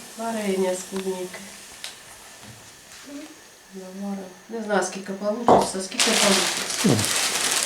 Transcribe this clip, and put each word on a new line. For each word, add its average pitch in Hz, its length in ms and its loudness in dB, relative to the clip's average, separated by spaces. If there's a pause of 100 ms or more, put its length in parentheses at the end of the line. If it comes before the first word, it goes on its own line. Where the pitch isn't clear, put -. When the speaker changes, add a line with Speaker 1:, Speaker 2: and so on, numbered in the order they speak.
(180)
Speaker 1:
Варення 202 560 2
з 185 40 -4 (120)
клубніки. 190 480 -4 (1700)
Speaker 2:
Мгм. 285 120 -12 (540)
Speaker 1:
Заваримо. 190 480 -8 (280)
Не 226 120 -4
знаю, 202 240 2
скільки 196 260 -6
получиться, 202 720 2
скільки - 200 2
получиться. 196 800 4
Speaker 3:
Ну, 180 80 8 (720)